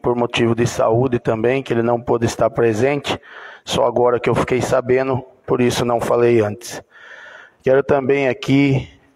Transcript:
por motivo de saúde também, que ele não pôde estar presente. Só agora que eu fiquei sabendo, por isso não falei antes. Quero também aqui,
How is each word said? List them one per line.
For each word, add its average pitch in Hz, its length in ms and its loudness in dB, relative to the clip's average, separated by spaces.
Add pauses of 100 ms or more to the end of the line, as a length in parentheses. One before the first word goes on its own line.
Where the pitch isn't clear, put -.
por 123 140 0
motivo 117 400 0
de 117 100 0
saúde 120 540 0
também, 120 420 -2
que 131 120 -6
ele 117 100 0
não 120 180 0
pôde 117 260 0
estar 110 240 0
presente. 120 680 -2 (440)
Só 123 200 -2
agora 120 360 2
que 127 100 -2
eu 113 40 2
fiquei 123 280 -2
sabendo, 127 640 0 (200)
por 131 160 0
isso 123 240 0
não 120 160 0
falei 120 400 2
antes. - 400 -6 (840)
Quero 135 180 4
também 139 460 0
aqui, 135 600 2 (280)